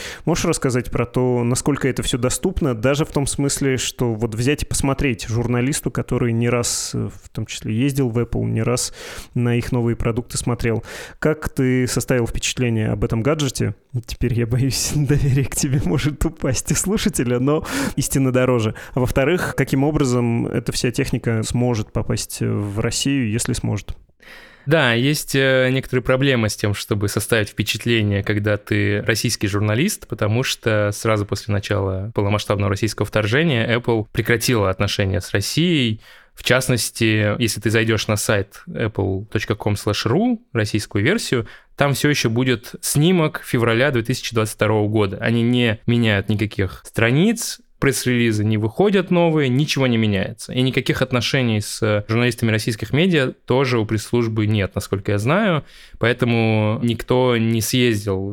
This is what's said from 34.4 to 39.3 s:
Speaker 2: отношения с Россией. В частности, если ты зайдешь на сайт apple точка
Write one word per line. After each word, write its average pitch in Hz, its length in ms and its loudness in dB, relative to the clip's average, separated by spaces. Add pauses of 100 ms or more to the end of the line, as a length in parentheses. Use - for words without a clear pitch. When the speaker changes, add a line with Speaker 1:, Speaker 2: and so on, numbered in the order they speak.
Speaker 2:
отношения 95 500 0
с - 140 -8
Россией. 127 680 0 (340)
В - 100 -16
частности, 110 960 2
если 110 180 -2
ты 110 100 -2
зайдешь 113 380 2
на 107 80 0
сайт - 520 -2
apple 107 580 -4
точка - 300 -4